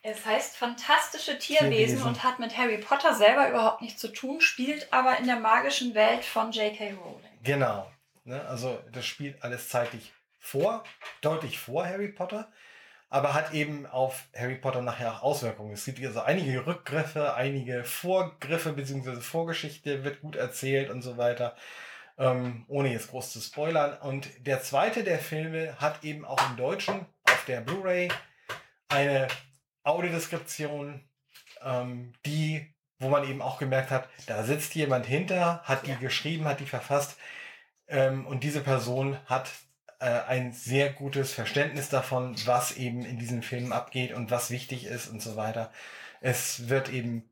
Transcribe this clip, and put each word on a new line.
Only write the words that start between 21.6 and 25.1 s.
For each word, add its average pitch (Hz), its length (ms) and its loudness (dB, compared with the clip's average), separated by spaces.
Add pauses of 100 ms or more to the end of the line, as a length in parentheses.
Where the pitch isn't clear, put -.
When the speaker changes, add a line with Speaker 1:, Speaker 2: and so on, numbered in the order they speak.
Speaker 2:
ähm, 123 480 2
ohne 139 240 2
jetzt 113 180 -4
groß 127 220 -10
zu 113 100 -10
spoilern. 147 560 0
Und 135 320 -6 (160)
der 135 160 0
zweite 202 420 2
der 175 160 2